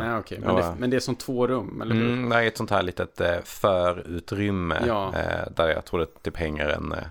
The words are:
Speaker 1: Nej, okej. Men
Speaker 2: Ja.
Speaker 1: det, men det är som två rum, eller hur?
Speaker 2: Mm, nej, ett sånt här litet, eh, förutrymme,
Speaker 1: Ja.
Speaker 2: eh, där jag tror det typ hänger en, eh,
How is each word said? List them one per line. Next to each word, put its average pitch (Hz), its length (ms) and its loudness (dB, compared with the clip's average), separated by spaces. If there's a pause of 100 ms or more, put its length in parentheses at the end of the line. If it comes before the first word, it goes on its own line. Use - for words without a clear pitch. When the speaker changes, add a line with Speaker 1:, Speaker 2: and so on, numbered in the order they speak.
Speaker 1:
Nej, 113 100 0
okej. 92 220 -10
Men 92 160 2
Speaker 2:
Ja. 90 140 4
Speaker 1:
det, 87 80 -6
men 123 120 0
det 131 60 2
är 123 40 2
som - 160 -2
två 123 300 -2
rum, 117 360 -2
eller 113 120 0
hur? 113 180 4
Speaker 2:
Mm, 123 160 -2
nej, 117 180 4
ett 107 100 0
sånt 110 140 -4
här 98 120 4
litet, 90 380 -4
eh, 87 240 2
förutrymme, 90 1400 0
Speaker 1:
Ja. 98 320 2
Speaker 2:
eh, 82 380 -2
där 82 120 4
jag 78 160 0
tror 87 160 -2
det - 220 -6
typ 82 140 -6
hänger 76 320 -2
en, 78 240 -2
eh, 78 180 -4